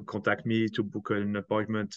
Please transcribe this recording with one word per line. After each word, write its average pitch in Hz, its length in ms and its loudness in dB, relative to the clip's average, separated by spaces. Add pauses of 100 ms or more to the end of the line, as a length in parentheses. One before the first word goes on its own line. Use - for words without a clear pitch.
contact 104 380 0
me 113 240 4
to 110 140 0
book 104 280 -4
an 101 260 0
appointment 107 600 0